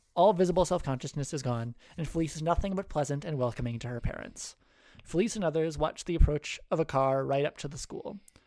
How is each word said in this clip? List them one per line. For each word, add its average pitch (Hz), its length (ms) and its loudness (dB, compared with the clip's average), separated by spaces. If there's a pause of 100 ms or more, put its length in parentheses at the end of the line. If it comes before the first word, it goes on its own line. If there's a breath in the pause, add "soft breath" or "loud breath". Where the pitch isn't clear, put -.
(140)
all 190 180 8
visible 180 320 4
self-consciousness 147 680 -2
is 139 80 -4
gone, 117 320 -2 (240 soft breath)
and 160 100 -4
Felice 165 280 -2
is 151 60 -8
nothing 170 340 0
but 190 120 -4
pleasant 147 360 -2
and 160 120 -4
welcoming 120 440 -2
to 123 80 -8
her 120 120 -6
parents. - 540 -8 (480 soft breath)
Felice 196 320 0
and 208 100 -2
others 160 320 0
watch 151 280 -2
the 175 100 -2
approach - 460 4 (100)
of 175 80 2
a 160 60 2
car 135 400 2
right 139 200 2
up - 140 -4
to 143 100 -8
the 139 100 -10
school. - 420 -10 (260 soft breath)